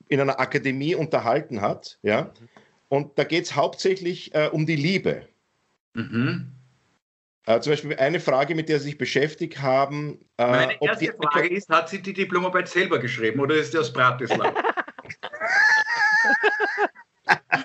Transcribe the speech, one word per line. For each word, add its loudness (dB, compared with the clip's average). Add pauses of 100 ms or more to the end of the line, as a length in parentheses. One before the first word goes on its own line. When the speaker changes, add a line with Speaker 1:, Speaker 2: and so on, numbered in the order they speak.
Speaker 1:
in 2
einer 0
Akademie -2
unterhalten 0
hat, -4
ja. 2
Speaker 2:
Mhm. -18 (380)
Speaker 1:
Und -2
da 0
geht's -2
hauptsächlich, -2
äh, 2
um 0
die 0
Liebe. -2 (680)
Speaker 3:
Mhm. -4 (920)
Speaker 1:
Äh, 4
zum 0
Beispiel -4
eine 2
Frage, 2
mit -2
der 2
sie -6
sich -8
beschäftigt -2
haben, 0 (180)
äh, 4
Speaker 3:
Meine 2
Speaker 1:
ob 2
Speaker 3:
erste 0
Speaker 1:
die -2
Speaker 3:
Frage 0
ist, -4
hat 4
sie -8
die -8
Diplomarbeit -2
selber 2
geschrieben -2
oder 2
ist 0
sie 0
aus 0
Bratislava? 2
Speaker 1:
<laughs> -2 (3000)